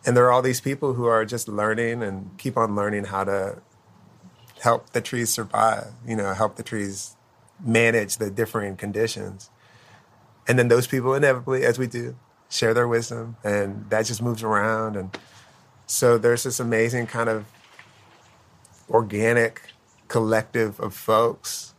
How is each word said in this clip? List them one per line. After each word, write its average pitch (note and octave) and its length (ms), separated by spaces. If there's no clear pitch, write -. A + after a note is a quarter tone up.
And B2 120
there B2 80
are B2 60
all B2 100
these B2+ 200
people C3+ 320
who B2 120
are A2+ 200
just A2+ 240
learning A2 520
and G2 380
keep B2 180
on A2 180
learning G2+ 300
how G2 200
to G2 360
help A#2 300
the A#2+ 100
trees A#2+ 280
survive, A2 580
you A2+ 80
know, G2 180
help G#2+ 220
the - 80
trees G2+ 540
manage A2+ 580
the G#2 120
differing G2+ 460
conditions. G2+ 720
And B2 100
then A#2+ 120
those A#2+ 180
people C3 260
inevitably, C3 520
as A#2+ 120
we B2+ 100
do, A#2+ 280
share A2+ 260
their A#2+ 140
wisdom, A#2 560
and G2+ 460
that A2 160
just A2+ 160
moves A#2 200
around. A2 540
And F#2 220
so A#2+ 320
there's A#2 260
this B2+ 180
amazing A#2 460
kind A#2 200
of A2 160
organic A2+ 720
collective A2 720
of G#2 140
folks - 840